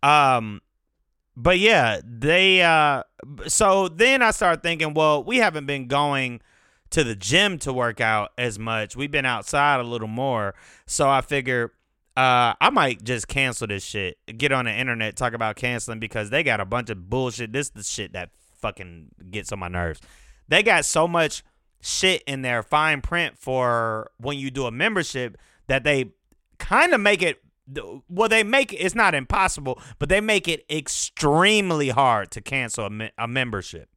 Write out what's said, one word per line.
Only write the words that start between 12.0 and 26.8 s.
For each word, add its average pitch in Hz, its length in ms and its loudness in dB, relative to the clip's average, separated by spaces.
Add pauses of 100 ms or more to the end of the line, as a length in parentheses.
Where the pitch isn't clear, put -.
uh, 123 460 4
I 185 100 8
might 139 320 2
just 117 240 -4
cancel 127 400 -2
this 101 160 -6
shit. 95 340 -6 (200)
Get 135 140 0
on 131 140 0
the 110 80 -2
internet, 113 420 -4
talk 120 180 -2
about 110 220 -4
canceling 120 440 -6
because 107 300 -6
they 143 140 0
got 120 160 0
a 98 60 -4
bunch 113 240 -4
of 92 200 -10
bullshit. 120 420 -4
This 139 160 -4
is - 40 -12
the 104 120 -18
shit - 300 -8
that 87 160 -10 (300)
fucking 90 500 -10 (220)
gets 101 200 -8
on 101 80 -8
my 90 100 -6
nerves. 87 320 -4 (460)
They 220 140 4
got 196 240 2
so 160 220 2
much 170 360 -2 (380)
shit - 420 0
in 135 180 -6
their 123 200 -2
fine 151 380 2
print 170 380 -4
for 117 800 -2
when 139 200 -6
you 135 140 -6
do 131 140 -6
a 117 60 -6
membership 143 680 -4 (300)
that 131 180 0
they 135 260 2 (480)
kinda 294 380 4